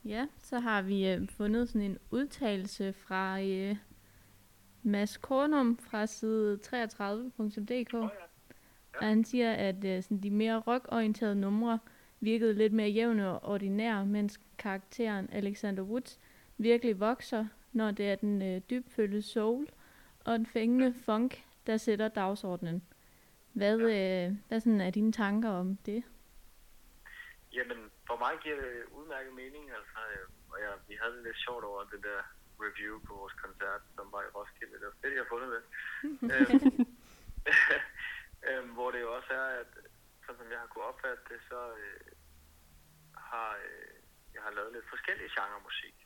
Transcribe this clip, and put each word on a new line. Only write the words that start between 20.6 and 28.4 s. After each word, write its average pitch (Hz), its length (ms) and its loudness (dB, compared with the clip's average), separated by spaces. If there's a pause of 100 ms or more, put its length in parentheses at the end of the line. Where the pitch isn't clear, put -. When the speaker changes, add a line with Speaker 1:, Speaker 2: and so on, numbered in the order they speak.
Speaker 2:
Ja. 247 80 4 (120)
Speaker 1:
funk, 226 380 2 (240)
der 220 100 2
sætter 220 300 2
dagsordenen. 185 760 -2 (720)
Hvad, 208 240 4
Speaker 2:
Ja. 190 500 4
Speaker 1:
øh, 185 60 0 (140)
hvad 226 120 0
sådan 220 220 6
er 185 100 2
dine 214 200 4
tanker 220 380 2
om 190 280 0
det? 214 260 -4 (1500)
Speaker 2:
Jamen, 120 380 -6 (160)
for 120 100 -4
mig 127 160 0 (100)